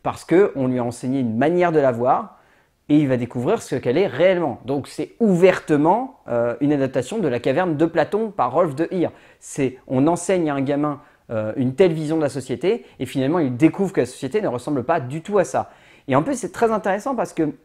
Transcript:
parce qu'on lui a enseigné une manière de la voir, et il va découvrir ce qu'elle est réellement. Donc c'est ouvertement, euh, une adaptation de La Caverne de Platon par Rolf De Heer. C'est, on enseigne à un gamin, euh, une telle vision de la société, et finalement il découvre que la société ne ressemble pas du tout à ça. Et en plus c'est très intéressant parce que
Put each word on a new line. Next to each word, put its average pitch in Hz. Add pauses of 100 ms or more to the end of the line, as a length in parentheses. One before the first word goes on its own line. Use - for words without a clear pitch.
parce 123
qu'on 165
lui 127
a 120
enseigné 127
une 117
manière 170
de 156
la 131
voir, 127 (540)
et 147
il 147
va 131
découvrir 123
ce -
qu'elle 127
est 196
réellement. 165
Donc 135
c'est -
ouvertement, 180
euh, 120
une 143
adaptation 139
de 185
La 120
Caverne 156
de 156
Platon 175
par 127
Rolf 156
De 165
Heer. 170 (300)
C'est, - (100)
on 135
enseigne 170
à 139
un 139
gamin, 143 (300)
euh, 110
une 131
telle 185
vision 160
de 160
la 143
société, 165 (140)
et 127
finalement 139
il 123
découvre 160
que 139
la 120
société 139
ne 190
ressemble 127
pas 170
du 131
tout 202
à 175
ça. - (340)
Et 131
en 143
plus 269
c'est 175
très 226
intéressant 214
parce 185
que 247 (100)